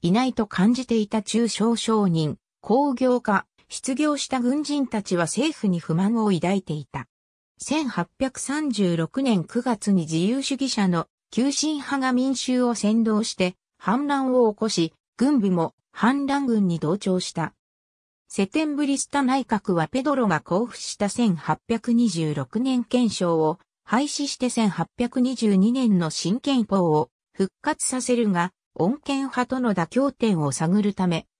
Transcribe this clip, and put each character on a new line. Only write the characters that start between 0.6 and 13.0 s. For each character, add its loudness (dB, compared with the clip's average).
じ -2
て 0
い 0
た -2
中 0
小 0
商 2
人、 0
工 2
業 2
家、 0
失 -6
業 2
し -8
た -2
軍 0
人 -2
た -4
ち -2
は 0
政 -2
府 -4
に 0
不 -2
満 2
を 2
抱 0
い 0
て -8
い -6
た。 -12
千 -2
八 -4
百 -4
三 -4
十 0
六 -4
年 2
九 -4
月 -2
に 2
自 -2
由 0
主 -6
義 -2
者 0
の 0
急 2
進 -2
派 -4
が 0
民 2
衆 0
を 2
扇 0